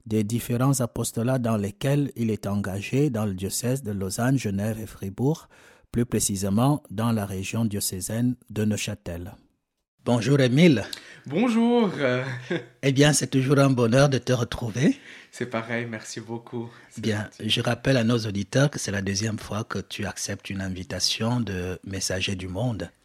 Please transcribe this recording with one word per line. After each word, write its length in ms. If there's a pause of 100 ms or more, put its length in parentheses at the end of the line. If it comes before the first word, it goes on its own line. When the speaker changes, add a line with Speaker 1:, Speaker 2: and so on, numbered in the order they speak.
Speaker 1:
des 180
différents 560
apostolats 580
dans 200
lesquels 580
il 140
est 160
engagé 640
dans 160
le 80
diocèse 480
de 100
Lausanne, 460
Genève 420
et 60
Fribourg, 640 (420)
plus 160
précisément 840
dans 220
la 140
région 400
diocésaine 680 (120)
de 160
Neuchâtel. 680 (720)
Bonjour 340
Émile. 440 (420)
Speaker 2:
Bonjour. 640 (920)
Speaker 1:
Eh 100
bien, 200
c'est 160
toujours 300
un 100
bonheur 400
de 80
te 160
retrouver. 640 (340)
Speaker 2:
C'est 160
pareil, 380
merci 360
beaucoup. 500 (200)
C'est 120
Speaker 1:
Bien, 260 (100)
Speaker 2:
gentil. 120
Speaker 1:
je 100
rappelle 380
à 40
nos 160
auditeurs 520
que 80
c'est 120
la 120
deuxième 360
fois 240
que 160
tu 280
acceptes 420
une 140
invitation 760
de 460
Messager 500
du 140
Monde. 420 (140)